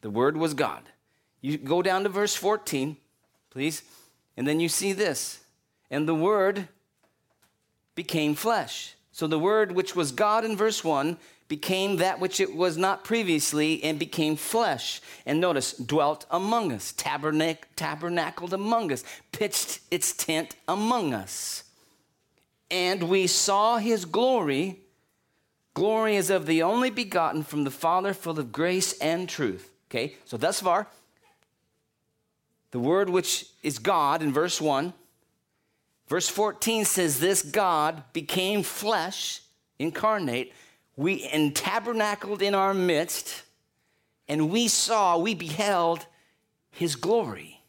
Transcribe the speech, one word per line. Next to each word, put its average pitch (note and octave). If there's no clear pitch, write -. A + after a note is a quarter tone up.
The G#2+
Word B2+
was D#3
God. F#2
You D3
go D#3+
down F#3+
to G#3
verse G3+
fourteen, D#3
please, D3+
and B2+
then D3+
you E3+
see G3
this. F#3+
"And D3+
the E3
Word F#3+
became D3+
flesh." G3+
So -
the D#3
Word, G3
which F#3
was D3+
God G#3+
in A3
verse G#3+
one, D#3
became F#3
that F3+
which F#3
it F#3+
was E3+
not F#3+
previously D#3+
and D#3
became D#3
flesh. F#3
And D3
notice, D#3+
"dwelt D3
among G3
us," G#2+
tabernac-, D#3
tabernacled E3+
among G#3
us, -
pitched -
its -
tent -
among G#3
us. -
"And F3+
we F#3+
saw G#3
his G#3+
glory. F#3
Glory G#3+
is F#3
of F3
the D#3+
only A#3
begotten F3+
from D3
the C#3
Father, F#3
full E3
of B2
grace F3+
and E3+
truth." G2+
Okay, C3
so -
thus D#3
far, F#3+
the B2
Word, F3+
which -
is C3+
God D#3
in D3
verse E3
one, D#3
verse F3
fourteen G#3+
says, D#3+
"This F#3
God D#3+
became F#3
flesh," G3
incarnate, D#3
"we, E3
and D3
tabernacled G#3
in G3+
our G3
midst, F3
and D3+
we A3+
saw," G3
we G3
beheld E3+
his E3
glory. D#3